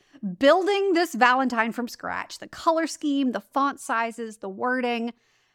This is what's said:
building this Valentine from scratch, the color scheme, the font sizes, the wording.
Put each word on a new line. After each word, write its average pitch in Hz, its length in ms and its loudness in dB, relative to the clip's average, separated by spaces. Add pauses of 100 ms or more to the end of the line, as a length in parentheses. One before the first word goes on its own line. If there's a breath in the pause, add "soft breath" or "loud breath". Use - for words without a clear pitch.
(380 soft breath)
building 381 560 4
this 330 200 0
Valentine 240 580 2
from 240 160 -6
scratch, - 520 -10
the 208 80 -16
color 330 400 0
scheme, 277 440 -2
the 208 100 -6
font 269 380 -2
sizes, 226 580 -6
the 196 120 -10
wording. 240 640 -2 (420)